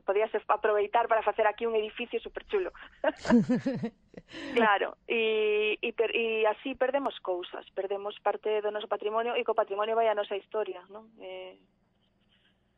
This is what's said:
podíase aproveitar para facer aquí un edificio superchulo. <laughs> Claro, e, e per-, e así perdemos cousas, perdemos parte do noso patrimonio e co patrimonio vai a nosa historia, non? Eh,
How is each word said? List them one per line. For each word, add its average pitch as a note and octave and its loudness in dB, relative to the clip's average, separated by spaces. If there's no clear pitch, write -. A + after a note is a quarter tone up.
podíase G#3+ 2
aproveitar G#3 2
para A3+ 4
facer G#3 2
aquí G#3+ 0
un A3+ -2
edificio A3 -4
superchulo. - -4
<laughs> A#3+ 2
Claro, A3 2
e, G#3+ 0
e A#3 -6
per-, A3 0
e A3 0
así A#3+ -4
perdemos C4 0
cousas, - -6
perdemos G3 -4
parte G#3+ 0
do G#3 -2
noso G#3 -6
patrimonio A3 -2
e A#3 -2
co A3 0
patrimonio G#3+ 0
vai A3+ 4
a G#3 2
nosa G3+ -4
historia, G3 -6
non? A3 -20
Eh, F#3 -14